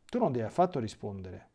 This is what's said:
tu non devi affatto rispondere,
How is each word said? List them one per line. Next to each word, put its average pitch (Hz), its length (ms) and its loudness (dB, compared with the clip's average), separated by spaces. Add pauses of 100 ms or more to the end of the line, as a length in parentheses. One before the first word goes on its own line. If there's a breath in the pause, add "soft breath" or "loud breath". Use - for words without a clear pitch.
tu - 140 -4
non 208 120 4
devi 120 140 0
affatto 175 340 2
rispondere, 98 760 -8